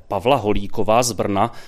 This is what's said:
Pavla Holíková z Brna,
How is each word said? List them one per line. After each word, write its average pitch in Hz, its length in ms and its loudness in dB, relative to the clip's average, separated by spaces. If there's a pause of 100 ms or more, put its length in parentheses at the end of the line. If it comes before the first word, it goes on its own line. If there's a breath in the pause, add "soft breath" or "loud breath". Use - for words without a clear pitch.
Pavla 113 280 0
Holíková 104 640 0
z 120 100 -4
Brna, 104 400 -2 (160 loud breath)